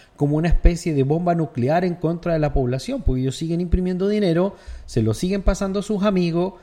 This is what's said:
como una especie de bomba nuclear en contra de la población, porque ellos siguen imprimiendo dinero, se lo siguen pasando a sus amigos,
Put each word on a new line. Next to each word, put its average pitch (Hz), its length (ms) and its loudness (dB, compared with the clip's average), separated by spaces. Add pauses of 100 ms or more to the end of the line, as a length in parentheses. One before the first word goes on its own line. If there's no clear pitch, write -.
(140)
como 147 220 0
una 165 120 0
especie 165 460 4
de 139 80 2
bomba 170 320 2
nuclear 156 500 0
en 175 120 -2
contra 170 380 -2
de 160 40 0
la 147 140 0
población, 135 500 -2
porque 131 200 0
ellos 131 140 -2
siguen 170 240 -4
imprimiendo 180 480 0
dinero, 190 460 0 (300)
se - 180 -2
lo 110 120 0
siguen 185 280 -4
pasando 196 380 0
a - 20 -8
sus 202 220 -2
amigos, 180 580 0